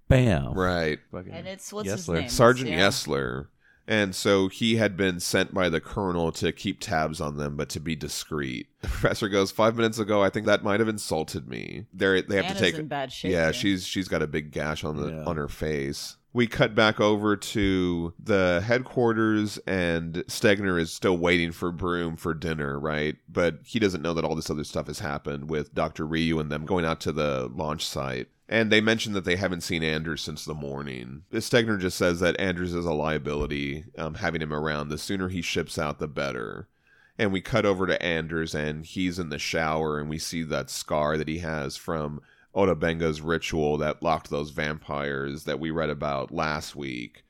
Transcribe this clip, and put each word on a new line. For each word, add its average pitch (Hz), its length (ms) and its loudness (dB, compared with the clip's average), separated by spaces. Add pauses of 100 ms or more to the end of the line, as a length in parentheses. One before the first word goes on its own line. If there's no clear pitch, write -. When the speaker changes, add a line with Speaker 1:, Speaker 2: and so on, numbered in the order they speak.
Speaker 1:
bam! 98 460 6
Speaker 2:
Right. 87 460 2 (120)
Speaker 1:
Fucking 92 220 -12
Speaker 3:
And 175 140 -12
it's, 190 260 -12
what's 202 160 -4
his - 180 -4
Speaker 1:
Yesler. 85 140 0
Speaker 3:
name? 85 80 -6
Speaker 2:
Sergeant 127 400 6
Speaker 3:
Yeah. 85 180 4
Speaker 2:
Yesler. 69 600 -2 (380)
And 104 300 2
so 98 320 6
he 113 300 2
had 104 180 4
been 90 240 2
sent 92 340 0
by 95 140 2
the 80 140 0
colonel 87 520 0
to 82 200 0
keep - 260 -6
tabs 78 400 -2
on 73 160 -4
them, 73 220 -4
but 73 120 -4
to 82 120 -8
be 80 160 -4
discreet. 71 720 -6 (140)
The - 60 -8
professor - 400 0
goes, 98 240 2
"Five 113 240 4
minutes 113 240 2
ago, 104 240 2
I 95 60 6
think 107 160 -2
that 101 180 4
might 101 160 4
have 113 80 4
insulted 80 600 -4
me." 55 420 -10
They're, 95 300 4
they 104 160 0
have 95 80 2
to - 60 -4
Speaker 3:
Anna's - 100 -2
Speaker 2:
take, 87 140 4
Speaker 3:
in 78 120 -6
bad 139 240 -4
shape, - 200 -4
Speaker 2:
yeah, 82 160 4
Speaker 3:
too. - 100 2
Speaker 2:
she's, 98 280 0
she's 92 220 -4
got 85 140 0
a 78 60 0
big 76 240 -4
gash 76 340 -4
on 76 100 -4
the, 73 140 -4
Speaker 1:
Yeah. 78 160 -8
Speaker 2:
on 82 100 -2
her 73 140 -2
face. 73 680 -4 (160)
We 120 160 2
cut 117 260 2
back 110 260 6
over 104 360 4
to 92 840 0
the 90 480 2
headquarters, 110 920 2 (100)
and 82 480 0 (120)
Stegner 98 520 2
is 82 140 0
still 95 240 2
waiting 85 340 4
for 87 200 -4
Broom 87 440 -2
for 82 180 -2
dinner, 78 460 -4
right? 76 380 -2 (120)
But 85 360 0
he - 140 -4
doesn't 92 220 2
know 82 120 0
that 80 120 0
all 78 100 0
this 78 140 -4
other 76 140 -4
stuff 73 240 -6
has 73 120 -8
happened 71 500 -6
with 76 260 -4
Doctor 80 320 -2
Ryu 82 320 2
and 76 120 -4
them 76 140 -6
going 90 200 0
out 82 160 -2
to 85 100 -2
the 71 420 -2
launch 76 320 -4
site. 65 440 -6 (200)
And 110 220 2
they 107 100 8
mention 110 320 2
that 95 120 -2
they 90 100 2
haven't 90 260 -2
seen 82 220 -2
Anders 78 380 -2
since 78 220 -8
the 80 120 -8
morning. 69 640 -8 (120)
Stegner 113 460 2
just 90 180 0
says 87 220 4
that 87 200 4
Anders 90 340 0
is 85 120 -2
a 85 80 0
liability, 73 920 -2 (120)
um, 80 180 -6
having 82 260 -2
him 76 120 -4
around. 76 360 -2
The 76 80 -6
sooner 92 320 -4
he 92 120 -4
ships - 380 -4
out, 73 200 -2
the 82 80 -4
better. 64 600 -6 (500)
And 107 140 2
we 95 100 0
cut 107 240 2
over 95 220 4
to 82 160 2
Anders, 80 520 -2
and 78 300 -4
he's 90 340 -2
in 85 100 -4
the 73 100 -6
shower, 78 600 0
and 76 100 -4
we 78 100 -4
see 82 240 -4
that 73 260 -4
scar 78 480 0
that 76 100 -2
he 80 120 -4
has 78 380 -6
from 73 440 -6 (340)
Otobenga's 82 640 2
ritual 78 560 0
that 76 260 -2
locked 80 260 0
those 76 220 -4
vampires 71 920 -4
that 71 140 -2
we 80 120 -4
read 80 180 0
about 71 420 -4
last 78 440 -2
week. 64 540 -10